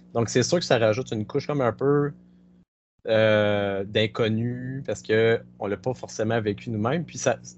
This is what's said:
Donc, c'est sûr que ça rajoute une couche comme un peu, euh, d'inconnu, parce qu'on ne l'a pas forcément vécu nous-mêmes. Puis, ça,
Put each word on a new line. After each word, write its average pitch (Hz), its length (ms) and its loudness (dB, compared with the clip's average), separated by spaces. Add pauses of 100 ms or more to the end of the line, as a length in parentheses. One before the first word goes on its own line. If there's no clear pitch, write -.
(140)
Donc, 117 160 0
c'est 123 140 2
sûr 170 160 2
que 170 60 -6
ça 135 120 4
rajoute 113 340 0
une 107 140 -4
couche 143 220 -4
comme 147 140 -2
un 120 100 2
peu, 143 400 0 (960)
euh, 104 760 2
d'inconnu, 117 1000 -2
parce - 160 -6
qu'on 113 640 2
ne 101 40 -2
l'a 98 80 -2
pas 127 180 -4
forcément 110 440 -2
vécu 107 300 -4
nous-mêmes. 117 360 -2
Puis, - 120 -16
ça, - 220 0 (180)